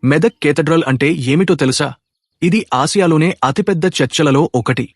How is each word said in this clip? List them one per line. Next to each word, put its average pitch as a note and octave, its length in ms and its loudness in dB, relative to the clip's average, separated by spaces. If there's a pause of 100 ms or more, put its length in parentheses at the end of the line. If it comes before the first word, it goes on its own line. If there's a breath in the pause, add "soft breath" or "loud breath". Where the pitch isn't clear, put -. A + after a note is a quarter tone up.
మెదక్ D#3+ 400 2
కేథడ్రల్ D#3 480 0
అంటే C3 180 0 (240)
ఏమిటో F3+ 300 2
తెలుసా? C3 260 -2 (540)
ఇది F3+ 180 2 (200)
ఆసియాలోనే E3+ 480 2 (200)
అతిపెద్ద D#3+ 360 -2 (140)
చర్చలలో E3+ 440 0 (180)
ఒకటి. A#2+ 240 -2 (120)